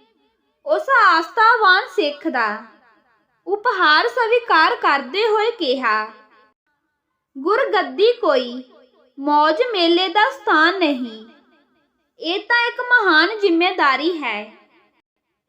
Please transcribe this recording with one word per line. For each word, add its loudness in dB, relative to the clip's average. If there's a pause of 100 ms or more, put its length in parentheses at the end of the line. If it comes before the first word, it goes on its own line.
(680)
ਉਸ -2 (220)
ਆਸਥਾਵਾਨ 2
ਸਿੱਖ -4
ਦਾ -4 (840)
ਉਪਹਾਰ 0
ਸਵੀਕਾਰ 0
ਕਰਦੇ -2
ਹੋਏ 0
ਕਿਹਾ, -2 (1300)
"ਗੁਰਗੱਦੀ 0
ਕੋਈ -2 (540)
ਮੌਜ 2 (100)
ਮੇਲੇ 2
ਦਾ 0
ਸਥਾਨ 0
ਨਹੀਂ, -4 (920)
ਇਹ -6
ਤਾਂ 0
ਇੱਕ -8
ਮਹਾਨ 2
ਜ਼ਿੰਮੇਵਾਰੀ 0
ਹੈ।" -8 (960)